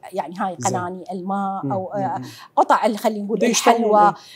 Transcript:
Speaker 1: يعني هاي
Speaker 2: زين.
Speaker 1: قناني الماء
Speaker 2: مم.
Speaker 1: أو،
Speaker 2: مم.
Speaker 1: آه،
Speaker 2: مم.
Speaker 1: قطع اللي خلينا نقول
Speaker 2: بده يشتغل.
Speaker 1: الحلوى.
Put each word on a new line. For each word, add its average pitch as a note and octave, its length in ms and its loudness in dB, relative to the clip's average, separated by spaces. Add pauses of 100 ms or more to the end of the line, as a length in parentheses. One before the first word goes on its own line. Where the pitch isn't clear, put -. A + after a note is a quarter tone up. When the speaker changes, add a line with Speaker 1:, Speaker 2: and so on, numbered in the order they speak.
(120)
Speaker 1:
يعني F3 260 -6
هاي F#3+ 200 -4
Speaker 2:
زين. F#3+ 180 -2
Speaker 1:
قناني F3+ 360 -8
الماء G3 540 -6
Speaker 2:
مم. C#3 60 -4
Speaker 1:
أو، F#3 220 -6
Speaker 2:
مم. G3 80 -2
Speaker 1:
آه، F#3 160 -4
Speaker 2:
مم. B2+ 60 -10 (320)
Speaker 1:
قطع C4 300 4
اللي G#3+ 120 0
خلينا G#3+ 260 -2
نقول G3+ 140 -2
Speaker 2:
بده A3+ 80 2
يشتغل. A#3 280 4
Speaker 1:
الحلوى. G#3 400 4 (220)